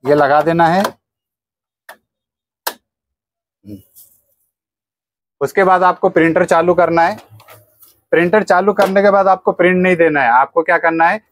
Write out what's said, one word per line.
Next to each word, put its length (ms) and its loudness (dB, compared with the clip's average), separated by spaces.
ये 100 0
लगा 280 2
देना 240 0
है। 160 0
उसके 240 -2
बाद 200 0
आपको 260 0
printer 360 0
चालू 280 0
करना 280 0
है। 140 -2
printer 320 0
चालू 300 0
करने 280 0
के 80 2
बाद 180 0
आपको 260 -2
print 240 0
नहीं 180 0
देना 260 0
है, 80 0
आपको 320 0
क्या 160 -2
करना 280 0
है? 100 0